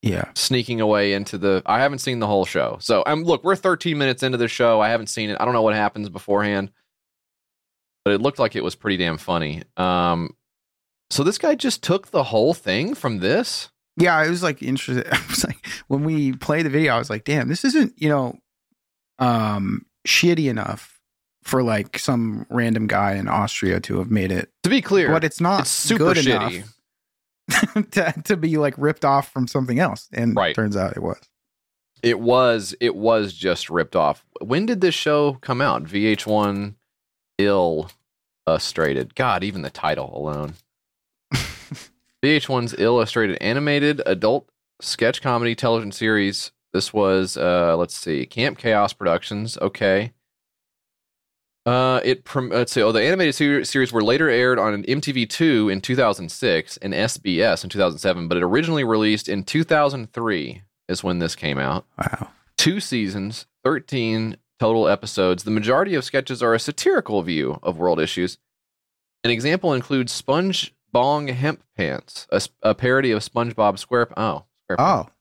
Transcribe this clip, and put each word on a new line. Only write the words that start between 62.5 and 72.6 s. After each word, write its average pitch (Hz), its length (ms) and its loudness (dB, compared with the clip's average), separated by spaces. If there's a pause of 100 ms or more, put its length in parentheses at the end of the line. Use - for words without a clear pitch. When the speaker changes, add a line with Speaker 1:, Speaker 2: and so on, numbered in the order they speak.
Speaker 2:
Two 180 240 0
seasons, 104 640 -6 (180)
thirteen 113 720 -2 (240)
total 113 280 4
episodes. 92 560 0
The 107 60 -4
majority 131 440 0
of 139 100 -2
sketches 131 380 -4
are 117 120 4
a 113 60 2
satirical 151 640 0
view 76 400 -2
of 87 160 -2
world 85 220 2
issues. 90 380 -2 (840)
An 117 60 2
example 147 440 0
includes 127 380 -2
Sponge 180 600 -2 (200)
Bong 143 360 2
Hemp 131 340 -4 (140)
Pants, - 540 -6
a 87 60 0
s-, 98 120 -2 (140)